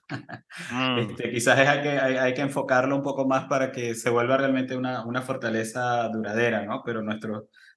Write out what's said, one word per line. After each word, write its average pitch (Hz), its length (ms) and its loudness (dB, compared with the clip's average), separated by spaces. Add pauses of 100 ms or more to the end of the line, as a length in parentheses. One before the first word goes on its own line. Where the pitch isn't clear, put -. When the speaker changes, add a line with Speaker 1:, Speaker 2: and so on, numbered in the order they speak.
Speaker 1:
<laughs> - 360 -12 (240)
Speaker 2:
Mm. 123 500 -2
Speaker 1:
Este, 117 120 -4
quizás 120 280 4
es 135 80 8
hay 143 160 4
que, 147 60 0
hay, 131 260 2
hay 127 180 2
que 135 80 -2
enfocarlo 135 540 2
un 139 80 -2
poco 135 240 -2
más 131 200 0
para 131 240 0
que 120 240 -4
se 123 140 -2
vuelva 120 280 4
realmente 131 400 0
una, 127 280 -4
una 120 160 -2
fortaleza 120 880 -2
duradera, 110 560 0
¿no? 120 200 -6
Pero 113 160 -4
nuestros 107 420 -6 (340)